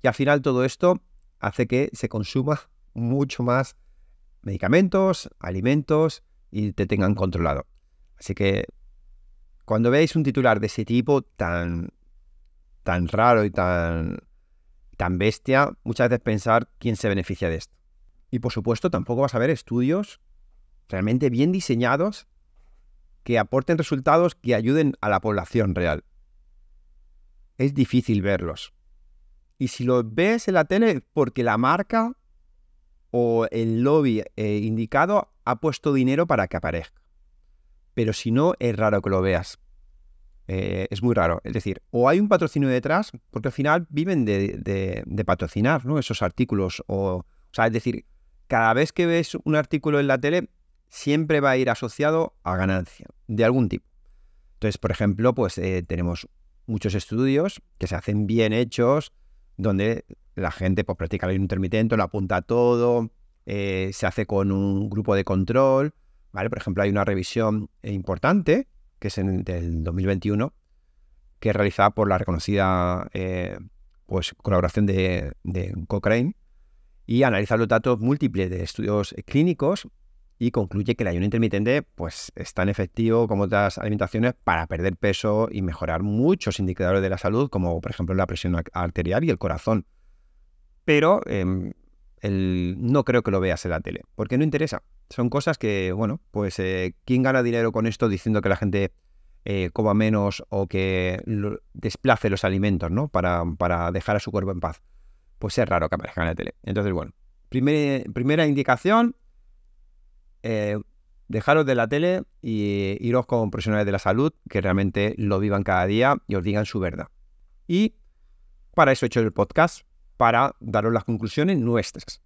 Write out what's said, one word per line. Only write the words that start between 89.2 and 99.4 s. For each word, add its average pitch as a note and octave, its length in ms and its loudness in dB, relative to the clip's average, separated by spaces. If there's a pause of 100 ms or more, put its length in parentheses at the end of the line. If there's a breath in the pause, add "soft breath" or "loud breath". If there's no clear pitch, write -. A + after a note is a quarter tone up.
y D#3+ 60 0
el G2+ 80 0
corazón. F2+ 480 -2 (960)
Pero, D#3+ 420 4
em, F#2 460 -2 (480)
el, F#2 580 -2
no B2+ 260 2
creo A#2+ 180 2
que - 80 -2
lo F#2+ 100 2
veas F2+ 240 0
en F2+ 80 -4
la D#2+ 80 -2
tele, - 220 -8 (120)
porque G#2+ 240 -2
no D3+ 60 2
interesa. D3 380 -2 (280)
Son A#2+ 180 -2
cosas D3 300 -2
que, G2 340 -2
bueno, A2 280 -2 (100)
pues, G2+ 280 -4
eh, F#2 360 -2 (100)
¿quién B2+ 180 2
gana C3 200 2
dinero A#2 300 0
con A2+ 140 -2
esto A2+ 220 0
diciendo G#2 320 0
que F#2+ 80 -2
la G2 80 4
gente, G2 360 0 (520)